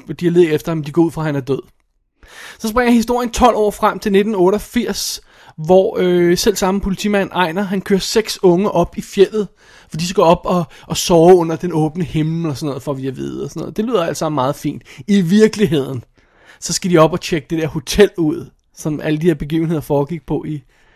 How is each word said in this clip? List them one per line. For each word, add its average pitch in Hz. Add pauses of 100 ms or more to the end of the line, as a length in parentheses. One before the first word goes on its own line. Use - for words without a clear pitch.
(200)
De 175
har 165
ledt 170
efter 151
ham, 160
de 143
går 170
ud 165
fra, 160
at 156
han 147
er 139
død. 131 (1000)
Så -
springer 240
historien 240
tolv 240
år 208
frem 190
til 214
nitten 208
otteogfirs, 196 (360)
hvor, 185
øh, 175
selv 202
samme 190
politimand 202
Ejner, 175
han 190
kører 190
seks -
unge 185
op 170
i -
fjeldet, 202 (420)
for -
de 170
skal 190
op -
og, 180 (240)
og 156
sove 175
under 165
den 175
åbne 156
himmel 160
og 127
sådan 160
noget, 131
får 147
vi 135
at 131
vide 135
og 143
sådan 165
noget. -
Det 214
lyder 226
alt 151
sammen 156
meget 135
fint. - (240)
I 202
virkeligheden, 165 (560)
så -
skal 180
de 175
op 160
og 175
tjekke -
det 156
der 156
hotel 180
ud, 151 (260)
som 156
alle 151
de 160
her 170
begivenheder 160
foregik 143
på -
i, 151 (320)